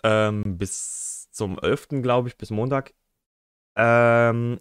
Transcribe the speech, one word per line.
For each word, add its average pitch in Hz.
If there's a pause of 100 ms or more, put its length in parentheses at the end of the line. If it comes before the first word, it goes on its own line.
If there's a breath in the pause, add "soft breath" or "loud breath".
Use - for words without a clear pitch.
ähm, 107
bis -
zum 98
elften, 135
glaub 123
ich, -
bis -
Montag. 131 (840)
Ähm, 117